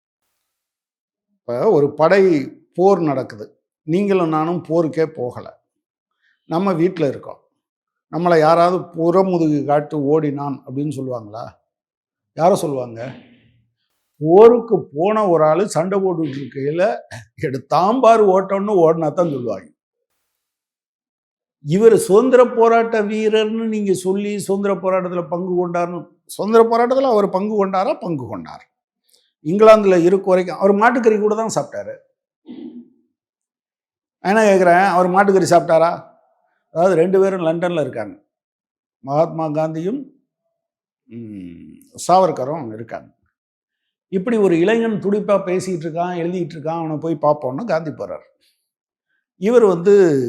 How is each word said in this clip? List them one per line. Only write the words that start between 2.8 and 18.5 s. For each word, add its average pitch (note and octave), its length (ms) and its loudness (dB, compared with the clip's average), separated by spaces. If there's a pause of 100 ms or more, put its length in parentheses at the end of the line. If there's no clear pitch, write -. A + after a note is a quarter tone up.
நடக்குது, B2+ 600 -6 (200)
நீங்களும் F3+ 480 0
நானும் D#3+ 380 -2
போருக்கே D#3+ 380 -2
போகல, A#2+ 560 -12 (840)
நம்ம F#3 280 -4
வீட்டுல E3+ 340 -2
இருக்கோம், A2 320 -10 (720)
நம்மளை E3+ 280 2
யாராவது E3+ 380 4
புறமுதுகு E3 880 0
காட்டு D3 380 -2
ஓடினான் C#3+ 640 -2
அப்படின்னு C#3 300 -8
சொல்லுவாங்களா? A#2 540 -12 (840)
யாரோ F3 220 2
சொல்லுவாங்க? B2+ 580 -8 (1040)
போருக்கு G#3 760 6
போன G3+ 340 -2
ஒரு E3 160 2
ஆளு D#3+ 260 2
சண்டை F#3 300 -2
போட்டுட்டு D#3+ 460 -4
இருக்கையில, D#3 500 -4 (400)
"எடுத்தாம் D#3+ 640 -2
பாரு G#3+ 420 4
ஓட்டம்னு" G3 300 -4